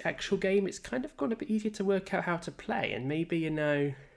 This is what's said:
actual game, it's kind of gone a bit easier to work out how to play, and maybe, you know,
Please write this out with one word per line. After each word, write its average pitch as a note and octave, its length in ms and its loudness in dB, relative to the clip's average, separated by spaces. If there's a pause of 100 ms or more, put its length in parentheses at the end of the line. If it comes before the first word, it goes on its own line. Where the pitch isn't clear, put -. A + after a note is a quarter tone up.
actual - 320 0
game, G3 300 4
it's - 120 -6
kind B3+ 260 -4
of - 120 -12
gone C4 160 0
a A3+ 40 -2
bit - 120 -8
easier G#3+ 240 2
to G3+ 120 -2
work F#3+ 280 2
out F3 120 2
how F3 120 2
to E3+ 160 -6
play, G#3+ 400 -2
and A#2+ 160 -2
maybe, E3 300 0
you D#3+ 120 0
know, D3 440 2 (220)